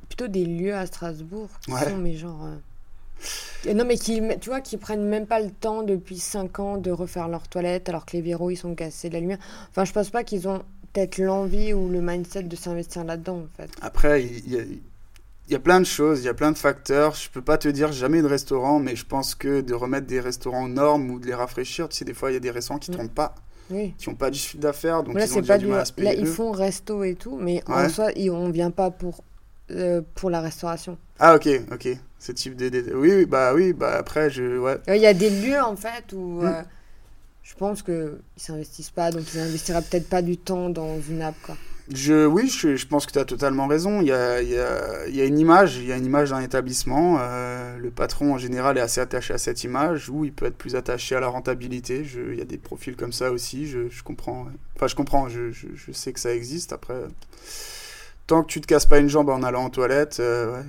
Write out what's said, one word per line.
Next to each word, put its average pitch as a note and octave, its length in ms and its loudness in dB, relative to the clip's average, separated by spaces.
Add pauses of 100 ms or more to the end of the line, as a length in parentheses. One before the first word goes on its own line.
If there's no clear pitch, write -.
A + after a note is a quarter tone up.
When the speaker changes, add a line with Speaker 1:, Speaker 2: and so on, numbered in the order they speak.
Speaker 1:
plutôt - 180 -6
des F#3+ 180 0
lieux F3 300 -2
à F#3+ 100 -6
Strasbourg E3+ 640 -10 (160)
qui C3 60 -8
Speaker 2:
Ouais. B2+ 180 -2
Speaker 1:
sont, G3 80 -4
mais F3 180 0
genre, D#3 300 -10
euh... D#3 100 -10 (1120)
Et A3 80 0
non, G#3+ 100 2
mais A#3+ 140 2
qui, A3+ 240 -2 (200)
tu - 80 -10
vois, C4 120 -4
qui A#3+ 160 -10
prennent G#3 300 -4
même G#3+ 180 -2
pas A3 140 0
le G#3+ 100 -4
temps A3 320 -6
depuis F#3+ 380 -4
cinq F#3+ 400 -8
ans G3+ 180 -4
de F#3 140 -4
refaire F3 380 -6
leurs E3 180 -8
toilettes F3+ 420 -4
alors E3 160 -6
que - 100 -18
les E3+ 60 -2
verrous, E3+ 300 -4
ils F3+ 60 -6
sont F3 180 -8
cassés, D#3+ 340 -10
la E3 120 -4
lumière. F#3+ 180 -4 (320)
Enfin, F#3+ 140 0
je F#3+ 60 -4
pense G#3 200 -2
pas A#3+ 120 -2
qu'ils F#3+ 240 -4
ont F#3+ 140 -2 (300)
peut-être F#3+ 260 -2
l'envie G3 560 4
ou F#3+ 160 2
le F3+ 120 0
mindset F3 420 -4
de E3+ 120 -10
s'investir E3+ 500 -8
là-dedans, E3 400 -8
en - 120 -18
fait. - 140 -14 (100)
Speaker 2:
Après, D3 420 6
il A#2+ 280 -10
y C3 80 0
a, C#3 40 -4
il - 880 -16
y C#3+ 40 4
a C3+ 40 -2
plein F3+ 200 6
de F3+ 60 4
choses, D3 360 2
il B2+ 40 -6
y B2 40 0
a A#2+ 60 -2
plein D3 160 2
de D3+ 80 -4
facteurs. C#3+ 560 2
Je - 140 -10
peux C3 120 -10
pas D3+ 160 4
te D#3 120 0
dire D3 220 0
jamais C#3 300 2
de D3+ 60 4
restaurant, C#3 500 0
mais C3 180 -2
je - 100 -10
pense C3+ 280 -4
que C#3 280 0
de B2 120 -4
remettre B2+ 320 -4
des B2+ 140 -2
restaurants B2+ 460 -4
aux B2+ 40 -6
normes C#3 400 4
ou B2 100 -6
de B2 60 -12
les B2 80 -4
rafraîchir, B2+ 560 -6
tu - 80 -8
sais, - 80 -8
des C3 80 -8
fois, - 160 -4
il C3 60 0
y - 20 -2
a B2+ 40 -4
des B2 100 -4
restaurants A#2+ 280 -6
qui - 120 -10
Speaker 1:
Mm. F3+ 40 -6
Speaker 2:
tournent A#2 140 -8
pas, - 260 -2 (340)
Speaker 1:
Oui. F#3+ 280 -6
Speaker 2:
qui - 120 -10
ont - 60 -8
pas C3+ 140 -2
de C#3 60 -4
chiffre C#3+ 220 -8
d'affaires, D3+ 460 0
donc D#3 100 -6
Speaker 1:
Mais G3 80 0
là, A3 60 2
Speaker 2:
ils - 40 -4
ont - 40 -4
Speaker 1:
c'est G3+ 60 2
Speaker 2:
déjà G3 120 4
Speaker 1:
pas G3+ 60 8
Speaker 2:
du G3 60 -2
Speaker 1:
du, G3+ 60 2
Speaker 2:
mal G3 100 2
à - 40 -4
se - 60 -6
Speaker 1:
là, - 40 -20 (160)
Speaker 2:
payer, - 80 0
Speaker 1:
ils G#3 80 0
Speaker 2:
eux. D#3+ 40 0
Speaker 1:
font A3 200 -2
resto G3 540 -2
et F#3 100 -2
tout, B3+ 220 -10
mais F3+ 300 -2
en - 160 -2
Speaker 2:
Ouais. C#4 60 4
Speaker 1:
soi, G#3+ 280 0
ils, F#3+ 140 0
on F3 180 -2
vient F3 220 0
pas F#3 200 0
pour, - 320 -8 (480)
euh, F3 300 0 (140)
pour F#3+ 140 -4
la E3+ 120 0
restauration. E3 560 -8 (220)
Speaker 2:
Ah, D#3+ 160 12
ok, D3+ 120 4 (240)
ok. B2 160 -8 (320)
Ce - 120 -10
type B2+ 240 -8
de, B2+ 140 -2
de... B2 260 -2
Oui, C#3+ 180 8
oui, F#3+ 120 6
bah C3 280 4
oui, F3+ 200 6
bah B2 240 0
après, D3+ 320 0
je... B2+ 280 -2
Ouais. C3 200 0 (100)
Speaker 1:
Euh, F#3+ 80 4
il G#3+ 60 4
y A3 60 10
a G#3 60 12
des G3 160 4
lieux, A#3 320 2
en A3+ 140 0
fait, A3 380 -10
où, F3+ 280 -8
Speaker 2:
Mm. E3+ 40 2
Speaker 1:
euh, E3 160 0 (800)
je - 140 -20
pense G3+ 280 -4
que D#3+ 360 -6 (180)
ils - 40 -20
s'investissent D#3 500 -12
pas, E3+ 200 0
donc E3 120 -4 (100)
ils E3 80 -4
investiraient E3 400 -2
peut-être E3 260 -2
pas F3+ 140 2
du F3 160 -2
temps F3+ 320 -4
dans D#3 320 -4
une D#3 200 -6
app, D#3 140 -6 (100)
quoi. D3+ 120 -12 (360)
Speaker 2:
Je, D3+ 320 6
oui, F3+ 220 6
je, D3+ 300 2
je - 100 -6
pense D3 180 0
que - 60 -10
t'as C#3 140 2
totalement C3+ 420 0
raison. F3 320 2
Il E3+ 80 4
y C3+ 60 4
a, B2 280 2
il A#2+ 60 0
y A#2+ 100 0
a, A#2+ 520 -2
il C#3 80 -6
y - 20 2
a C3+ 60 4
une C#3 120 4
image, E3 380 8
il B2 100 -8
y B2+ 60 -2
a B2+ 60 -2
une B2+ 80 -2
image C#3+ 240 4
d'un C3+ 100 -2
établissement. C3 800 2
Euh, B2 580 -6
le A#2+ 140 -8
patron, C3+ 420 0
en C3 40 0
général, B2+ 400 2
est B2+ 40 4
assez A#2+ 200 0
attaché B2 320 -2
à A#2 40 0
cette - 280 -4
image, C#3 440 0
ou D3+ 140 -4
il C#3+ 80 -2
peut - 140 -4
être A#2 100 -2
plus B2 220 -6
attaché B2 360 -4
à C3 60 2
la B2+ 80 0
rentabilité. B2 800 -4
Je, B2 160 -10 (100)
il A#2 80 -8
y - 20 -6
a A#2 40 -8
des A2+ 120 -10
profils B2 380 -12
comme A#2+ 160 -6
ça B2+ 220 -2
aussi, B2+ 340 -6
je, A#2+ 220 -6
je - 120 -14
comprends, B2+ 440 -8
ouais. A#2 60 -12 (260)
Enfin, C3+ 100 2
je B2 80 -4
comprends, C#3 320 4
je, A#2+ 240 -6
je, A#2 240 -14
je - 160 -16
sais C3 220 -8
que - 80 -8
ça A#2+ 120 0
existe. B2+ 380 -6
Après, B2 300 -8 (1300)
tant D#3+ 160 4
que D#3+ 40 -10
tu - 140 -6
te - 40 -18
casses D3 200 4
pas D3 140 12
une C#3+ 100 8
jambe D3 200 4
en C3 140 2
allant B2+ 220 0
aux C3 40 -4
toilettes, C3 520 2
euh, A#2+ 320 0
ouais, C3 160 -10